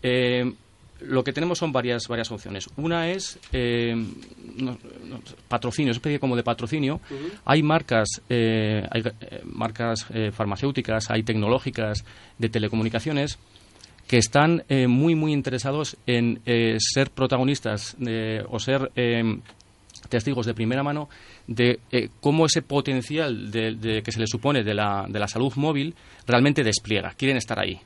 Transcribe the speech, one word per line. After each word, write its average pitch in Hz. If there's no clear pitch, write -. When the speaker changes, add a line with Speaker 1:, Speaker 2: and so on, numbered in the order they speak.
Speaker 1:
Eh, 123
lo 127
que 135
tenemos 170
son 160
varias, 120
varias 117
opciones. 98
Una 165
es, 190
eh, 120
no, 127
no, 107
patrocinio, 123
es 113
una -
especie 147
como 131
de 120
patrocinio. 135
Speaker 2:
Ujú. 143
Speaker 1:
Hay 151
marcas, 147
eh, 110
hay, 113
eh, -
marcas, 113
eh, 110
farmacéuticas, 110
hay 113
tecnológicas, 110
de 113
telecomunicaciones, 113
que 123
están, 156
eh, 131
muy, 143
muy 156
interesados 135
en, 117
eh, 117
ser 135
protagonistas, 127
eh, 110
o 117
ser, 135
eh, 117
testigos 123
de 117
primera 117
mano 147
de, 120
eh, 117
cómo 156
ese 156
potencial 135
de, 113
de 110
que 113
se 110
les 110
supone 127
de 104
la, 101
de 101
la 104
salud 123
móvil 147
realmente 123
despliega. 104
Quieren 135
estar 110
ahí. 95